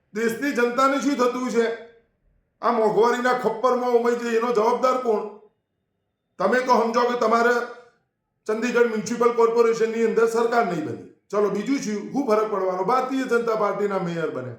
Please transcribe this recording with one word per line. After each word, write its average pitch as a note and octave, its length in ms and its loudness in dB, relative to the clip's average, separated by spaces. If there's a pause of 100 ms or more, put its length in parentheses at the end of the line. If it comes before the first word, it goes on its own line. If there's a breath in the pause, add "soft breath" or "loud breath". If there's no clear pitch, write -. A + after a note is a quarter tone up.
(140)
દેશની A#3 380 -2
જનતાને C4 480 2
શું C4+ 160 0
થતું B3 340 0
છે? A3+ 340 -2 (800)
આ A3+ 100 2
મોંઘવારીના A#3 600 2
ખપ્પરમાં B3 580 0
ઉમાઈ A#3+ 260 2
જાય, A#3 200 -2
એનો A#3+ 160 0
જવાબદાર B3 500 2
કોણ? G#3+ 360 -2 (1000)
તમે G#3 220 2
તો B3 220 2
સમજો A3+ 180 0
કે A#3+ 200 0
તમારે A#3 340 2 (920)
ચંદીગઢ A#3 320 -2
મ્યુનિસિપલ A#3 540 0
કોર્પોરેશનની A3+ 720 2
અંદર A3 220 2
સરકાર A3+ 400 2
નહીં D#3+ 200 -4
બની, - 280 -12 (160)
ચલો G3+ 200 0
બીજું A3+ 280 -2
શું, G#3 340 -6
શું C4 140 -2
ફરક G#3+ 240 2
પડવાનો? F#3+ 340 -2
ભારતીય C4 400 -2
જનતા A3+ 300 0
પાર્ટીના G3+ 440 -2
મેયર E3+ 320 -4
બને, A#2+ 280 -10